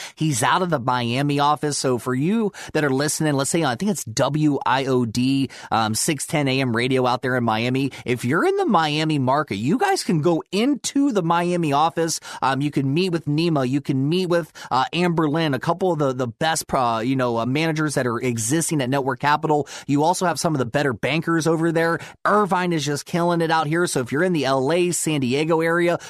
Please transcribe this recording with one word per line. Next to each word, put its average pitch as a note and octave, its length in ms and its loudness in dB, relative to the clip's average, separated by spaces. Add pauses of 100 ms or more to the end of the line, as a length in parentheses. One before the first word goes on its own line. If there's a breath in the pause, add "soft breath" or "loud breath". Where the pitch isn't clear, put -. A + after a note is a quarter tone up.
(160 loud breath)
He's D3+ 260 -2
out D3 220 2
of F3+ 80 -2
the D3 80 0
Miami B2+ 600 0
office. D3 380 0
So B2+ 220 0
for B2+ 160 -4
you F#3+ 380 0 (200 loud breath)
that D#3 100 0
are D3 60 2
listening, D3 460 0
let's C3+ 160 0
say, E3+ 120 0
I C3 120 0
think G3+ 160 -2
it's D#3+ 140 -4
W C#3 600 2
I C3 200 2
O B2+ 200 2
D, B2+ 460 0 (180 loud breath)
um, A2 240 2
six C3+ 320 -2
ten D3 220 0
A C3 120 2
M B2+ 160 0
radio B2+ 300 2
out B2 160 0
there B2+ 160 -2
in A#2+ 60 0
Miami. B2 480 0 (120 loud breath)
If A#2+ 220 -4
you're D#3 180 2
in G4 140 0
the D#4+ 220 2
Miami D#3 400 0
market. C3 380 0
You C3+ 200 0
guys G4 260 0
can E3+ 180 0
go E3 200 2 (100)
into C#4 600 0
the G3 100 0
Miami E3+ 520 0
office. D#3+ 480 0 (200 loud breath)
Um, C3 200 0
you D3 100 0
can C3+ 220 0
meet F3+ 180 2
with E3 140 -4
Nima. D3 420 2
You C#3 140 0
can C#3 260 0
meet F3+ 200 0
with, E3+ 240 0 (200 loud breath)
uh, B2+ 220 2
Amber E3 340 2
Lynn, D3+ 260 0
a B2+ 60 -2
couple F3 320 0
of D#3 80 0
the, C#3 140 2
the B2+ 140 -2
best, D#3 360 -4 (100)
uh, A#2+ 300 0
you C3 120 0
know, A#2+ 240 0
uh, A#2 60 -2
managers D#3 500 0
that C3 120 0
are A#2 120 -2
existing B2+ 600 0
at B2 80 -2
Network C3+ 300 0
Capital. D3+ 480 2 (180 loud breath)
You C#3+ 180 2
also F3+ 220 0
have E3 140 -2
some D#3+ 160 0
of C#3 40 0
the B2 60 0
better C#3+ 280 0
bankers D#3 520 -2
over E3 260 2
there. E3 280 0 (240 loud breath)
Irvine F3+ 480 2
is D#3 140 0
just D3 200 -4
killing E3+ 360 0
it D#3+ 100 2
out D#3+ 160 2
here. E3+ 180 2
So D#3 140 -2
if A#2+ 120 -4
you're C#3+ 120 0
in F#3 100 2
the C#3+ 120 0
L C3+ 260 2
A, F3 200 2
San D#3 300 -2
Diego D#3 400 0
area, E3+ 380 0 (100)